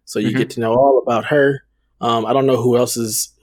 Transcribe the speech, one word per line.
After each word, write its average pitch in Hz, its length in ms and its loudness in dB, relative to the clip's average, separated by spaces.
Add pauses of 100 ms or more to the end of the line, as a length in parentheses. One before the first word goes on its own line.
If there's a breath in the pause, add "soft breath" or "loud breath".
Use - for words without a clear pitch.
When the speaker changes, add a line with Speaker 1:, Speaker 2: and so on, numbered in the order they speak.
Speaker 1:
so - 140 -8
you 107 80 -2
Speaker 2:
Mm-hmm. 113 100 -2
Speaker 1:
get 135 140 -2
to - 80 -10
know 113 160 0
all 135 240 4
about 113 260 -2
her. 139 380 0 (380)
Um, 117 260 0
I 120 60 -2
don't 135 120 2
know 131 160 0
who 120 160 2
else 120 200 0
is, 113 320 -6 (140)